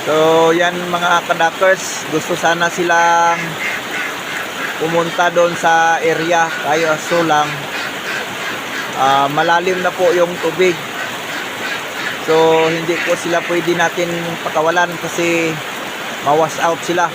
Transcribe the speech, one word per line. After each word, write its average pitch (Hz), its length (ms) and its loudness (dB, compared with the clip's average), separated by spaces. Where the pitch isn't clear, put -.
So, 160 480 4
yan, 175 240 2
mga 175 400 0
kadakers, 175 800 0
gusto 156 240 -2
sana 170 320 0
silang 170 720 2
pumunta 170 560 0
doon 170 240 2
sa 165 480 4
area, 165 400 2
kayo 160 240 2
aso 170 320 0
lang. 151 240 2
Ah, 139 320 4
malalim 170 480 2
na 180 160 -2
po 180 160 4
yung 175 160 4
tubig. 170 320 2
So, 160 400 6
hindi 165 400 0
po 175 80 2
sila 170 320 -2
pwede 170 320 0
natin 170 320 0
pakawalan 165 560 0
kasi 165 560 0
ma-wash 151 320 2
out 170 240 0
sila. 175 320 0